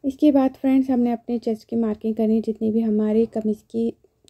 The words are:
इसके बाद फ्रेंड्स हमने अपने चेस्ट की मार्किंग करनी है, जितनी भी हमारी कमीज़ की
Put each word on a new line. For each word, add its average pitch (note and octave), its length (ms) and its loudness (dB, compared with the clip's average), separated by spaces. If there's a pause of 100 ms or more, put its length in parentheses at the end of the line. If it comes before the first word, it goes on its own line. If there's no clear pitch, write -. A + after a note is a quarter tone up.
इसके D4 280 2
बाद C4 220 2
फ्रेंड्स C4 360 0
हमने A#3+ 220 0
अपने A#3+ 280 -6
चेस्ट A3 280 -6
की - 80 -8
मार्किंग A3 400 -2
करनी A3 200 2
है, A3 60 0
जितनी A3 300 -2
भी A3+ 100 0
हमारी G#3+ 460 2
कमीज़ G#3+ 380 -4
की A#3 280 -4 (360)